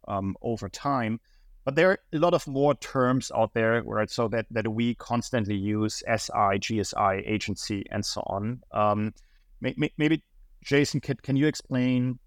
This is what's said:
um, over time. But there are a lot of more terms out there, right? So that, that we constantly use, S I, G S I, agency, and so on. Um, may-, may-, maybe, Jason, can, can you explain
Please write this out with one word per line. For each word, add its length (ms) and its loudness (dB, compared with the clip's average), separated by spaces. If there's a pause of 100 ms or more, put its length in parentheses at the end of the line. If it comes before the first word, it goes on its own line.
um, 320 -2
over 260 -6
time. 520 -4 (440)
But 120 -2
there 160 6
are 80 0 (120)
a 60 -2
lot 160 4
of 140 0
more 260 4
terms 640 0
out 180 2
there, 300 2
right? 260 -2
So 200 0
that, 200 -2
that 180 -2
we 280 0
constantly 600 -2
use, 520 0
S 240 -2
I, 260 2
G 220 -2
S 160 -2
I, 280 2
agency, 680 -4
and 120 -4
so 220 -6
on. 460 -6
Um, 420 2 (480)
may-, 160 -4
may-, 200 -2
maybe, 260 2 (400)
Jason, 380 2
can, 160 -4
can 180 -2
you 100 4
explain 800 0